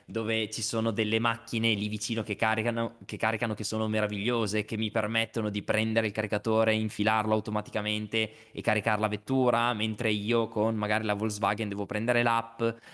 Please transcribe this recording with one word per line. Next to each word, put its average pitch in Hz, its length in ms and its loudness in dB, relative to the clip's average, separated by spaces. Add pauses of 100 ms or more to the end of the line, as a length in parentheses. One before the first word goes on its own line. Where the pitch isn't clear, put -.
dove 110 440 -2
ci 110 120 -6
sono 113 280 0
delle 107 280 2
macchine 113 560 0
lì 104 140 -2
vicino 107 340 -2
che 104 140 -4
caricano, 113 680 0
che 107 120 -10
caricano, 110 380 0
che 101 100 -6
sono 110 240 -2
meravigliose, 107 760 0
che 113 120 -6
mi 107 140 -2
permettono 113 600 -2
di 101 120 -4
prendere 110 440 0
il 104 60 -4
caricatore, 110 640 2
infilarlo 107 600 2
automaticamente 107 1200 -2
e - 80 -8
caricare 107 400 2
la 107 80 2
vettura, 120 680 2
mentre 110 360 0
io 110 380 2
con 110 280 2
magari 107 280 0
la 104 100 -4
Volkswagen 104 540 0
devo 101 160 -4
prendere 117 380 0
l'app, 117 400 0 (320)